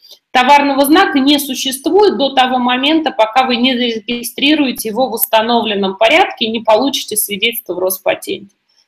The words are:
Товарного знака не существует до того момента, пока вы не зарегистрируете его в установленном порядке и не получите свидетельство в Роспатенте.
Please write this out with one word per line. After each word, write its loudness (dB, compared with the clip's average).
Товарного 4
знака 4
не 2
существует 0
до -2
того 0
момента, 0
пока 0
вы -2
не 0
зарегистрируете -2
его -2
в -8
установленном 0
порядке 2
и -4
не -6
получите 0
свидетельство -6
в -6
Роспатенте. -6